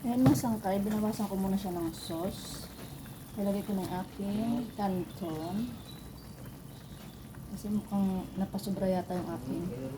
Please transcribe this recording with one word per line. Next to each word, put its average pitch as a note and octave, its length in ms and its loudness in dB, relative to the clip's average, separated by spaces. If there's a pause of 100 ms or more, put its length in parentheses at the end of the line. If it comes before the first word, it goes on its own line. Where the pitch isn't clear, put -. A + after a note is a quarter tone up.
Ayan, A#3+ 160 4
mga C4+ 160 12
sangkay, G3+ 480 2
binawasan G#3+ 480 2
ko F#3+ 80 0
muna F#3+ 160 4
siya G3 240 0
ng - 160 0
sauce. - 720 -4 (720)
Ilagay G3+ 240 2
ko - 80 -2
na F#3+ 160 0
yung F3+ 160 -2
aking A3 720 0
canton. F#3 960 0 (1800)
Kasi G#3 160 -2
mukhang G3 640 2
napasobra F#3+ 480 0
yata F#3 320 4
yung E3+ 160 -2
aking E3 320 -2 (340)